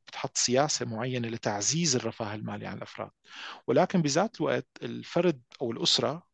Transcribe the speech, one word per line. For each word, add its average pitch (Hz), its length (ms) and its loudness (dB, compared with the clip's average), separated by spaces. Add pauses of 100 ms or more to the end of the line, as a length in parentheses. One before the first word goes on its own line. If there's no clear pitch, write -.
بتحط - 300 -6
سياسة 127 480 2
معينة 120 420 -2
لتعزيز 113 680 0
الرفاه 110 400 -2
المالي 107 320 -8
عن 98 100 -6
الأفراد، - 320 -10 (580)
ولكن 170 340 4
بذات 160 400 0
الوقت 131 260 0 (160)
الفرد 127 580 0 (200)
أو 120 100 0
الأسرة، 123 520 2 (100)